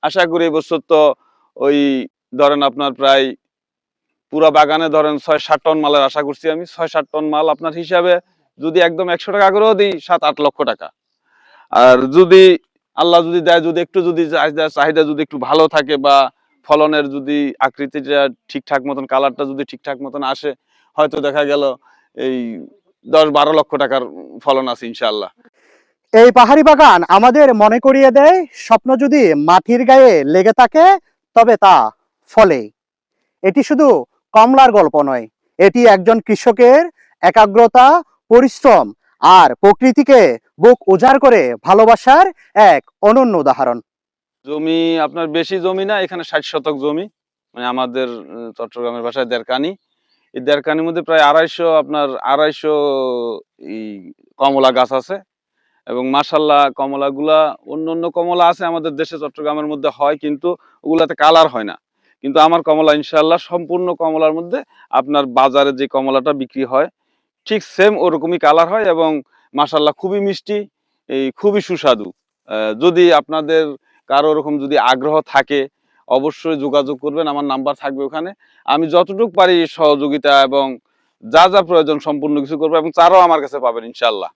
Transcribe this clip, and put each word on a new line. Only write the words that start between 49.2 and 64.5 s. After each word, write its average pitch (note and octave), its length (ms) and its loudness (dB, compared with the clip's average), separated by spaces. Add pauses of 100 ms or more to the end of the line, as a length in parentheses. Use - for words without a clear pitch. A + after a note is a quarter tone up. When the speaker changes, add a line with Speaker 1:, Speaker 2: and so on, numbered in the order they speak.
Speaker 1:
দেড়কানি। B2+ 420 -6 (640)
এই B2+ 60 -12
দেড়কানির D3 460 -4
মধ্যে E3 160 -8
প্রায় D#3 200 0
আড়াইশো, D#3+ 440 0 (120)
আপনার D3 280 -6 (160)
আড়াইশো D3+ 520 -2 (880)
এই G#2+ 180 -14 (540)
কমলা C3+ 340 2
গাছ B2+ 220 -2
আছে। C3 220 -6 (720)
এবং B2 220 -8
মাশাআল্লাহ D3 520 0 (140)
কমলাগুলা, C#3 640 -2 (260)
অন্য D#3 260 -12
অন্য E3 200 -8
কমলা F3 360 -2
আছে F3 180 -2
আমাদের E3 300 -6
দেশে, D#3 220 -10
চট্টগ্রামের D3+ 500 -8
মধ্যে D3 280 -6
হয়, C#3+ 220 -2
কিন্তু D3 320 -6 (340)
ওগুলাতে D#3+ 320 -2
কালার D#3+ 320 4
হয় A#2 220 -8
না। E2 60 -14 (480)
কিন্তু C#3 160 -4
আমার E3 240 2
কমলা D#3 300 2
ইনশাআল্লাহ D#3+ 480 0
সম্পূর্ণ F3 540 -6
কমলার D#3+ 380 -2
মধ্যে E3+ 260 -8 (340)